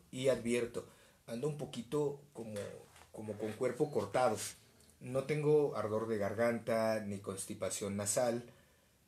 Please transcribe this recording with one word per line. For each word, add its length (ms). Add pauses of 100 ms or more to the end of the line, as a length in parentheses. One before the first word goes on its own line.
(120)
y 180
advierto. 580 (400)
Ando 200
un 120
poquito 600 (140)
como, 220 (560)
como 220
con 180
cuerpo 400
cortado. 460 (640)
No 240
tengo 520
ardor 300
de 100
garganta, 840
ni 200
constipación 800
nasal, 460 (640)